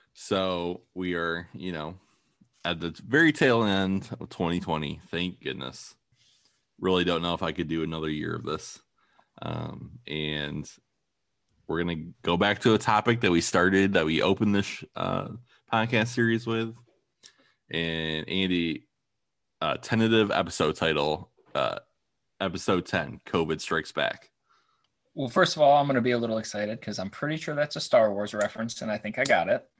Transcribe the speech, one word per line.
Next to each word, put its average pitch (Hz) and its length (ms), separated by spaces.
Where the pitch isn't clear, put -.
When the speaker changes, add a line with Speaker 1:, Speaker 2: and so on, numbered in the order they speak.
Speaker 1:
So 90 680
we 90 180
are, 85 400
you 90 180
know, 82 280
at 85 140
the 85 260
very 151 260
tail 123 320
end 95 460
of - 100
twenty 87 300
twenty. 78 420
Thank 87 280
goodness. 65 540
Really 92 240
don't 87 180
know 87 140
if - 80
I 82 80
could 80 160
do 80 160
another 80 260
year 78 240
of 80 100
this. - 360
Um, 80 640
and 76 600
we're 82 160
gonna 85 220
go 85 140
back 101 240
to 113 120
a 107 60
topic 117 420
that 104 80
we 85 120
started, 95 520
that 85 120
we 78 180
opened 101 320
this 101 100
sh-, - 180
uh, 92 320
podcast 113 360
series 117 400
with. 113 260
And 80 580
Andy, 87 600
uh, 76 160
tentative 113 540
episode 78 440
title, 76 540
uh, 53 240
episode 92 460
ten, 80 400
covid 80 340
Strikes 80 320
Back. - 380
Speaker 2:
Well, 139 120
first 180 280
of 156 80
all, 143 120
I'm 143 120
gonna 131 140
be 123 100
a 120 80
little 113 180
excited 107 420
'cause 101 200
I'm 95 100
pretty 147 260
sure 156 200
that's 147 220
a 127 40
Star 110 320
Wars 101 220
reference, 107 480
and 110 80
I 107 80
think - 180
I 127 60
got 95 260
it. 123 180